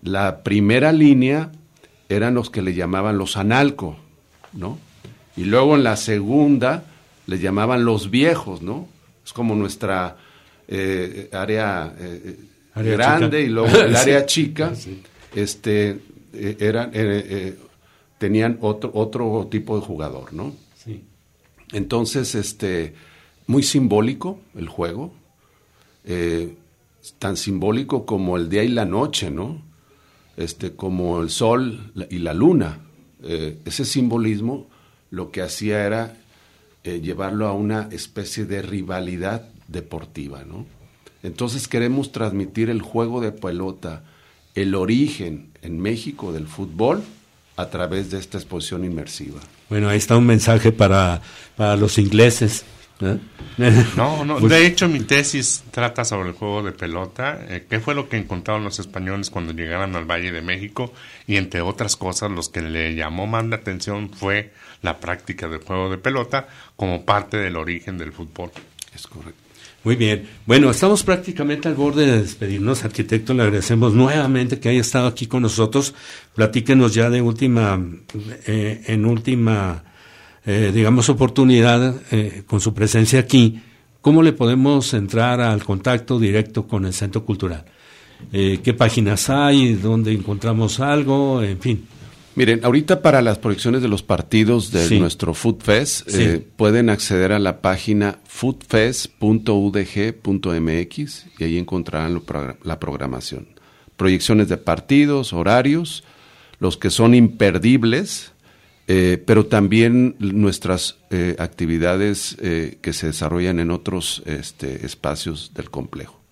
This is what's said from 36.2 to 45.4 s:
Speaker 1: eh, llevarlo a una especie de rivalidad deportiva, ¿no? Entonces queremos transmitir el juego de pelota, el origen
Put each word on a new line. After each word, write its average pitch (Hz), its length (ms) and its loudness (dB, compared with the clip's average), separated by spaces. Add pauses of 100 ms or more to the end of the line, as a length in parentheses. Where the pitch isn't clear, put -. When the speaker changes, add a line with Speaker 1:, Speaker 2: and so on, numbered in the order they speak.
Speaker 1:
eh, 87 180 -8
llevarlo 95 460 -6
a 101 60 -4
una 104 380 -4
especie - 540 -10
de 98 160 -8
rivalidad 92 840 -8 (200)
deportiva, 76 760 -14
¿no? 82 220 -16 (580)
Entonces 117 440 -8
queremos 127 440 -2
transmitir 107 580 -4
el 113 120 -4
juego 117 400 -4
de 107 100 -4
pelota, 90 720 -10 (500)
el 95 220 0
origen 95 760 -2 (140)